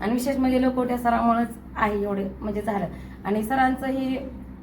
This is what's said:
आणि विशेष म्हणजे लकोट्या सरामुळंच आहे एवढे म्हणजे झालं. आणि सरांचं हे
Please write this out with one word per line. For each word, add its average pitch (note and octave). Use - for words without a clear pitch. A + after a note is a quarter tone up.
आणि G3+
विशेष C4
म्हणजे B3+
लकोट्या B3
सरामुळंच A#3
आहे G#3
एवढे G3
म्हणजे G#3
झालं. G3+
आणि G#3
सरांचं C4
हे C4